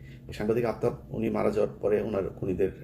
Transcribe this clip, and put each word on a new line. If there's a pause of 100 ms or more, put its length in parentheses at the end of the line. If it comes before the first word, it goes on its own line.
(280)
এই
সাংবাদিক
আফতাব, (140)
উনি
মারা
যাওয়ার
পরে
ওনার
খুনিদের (160)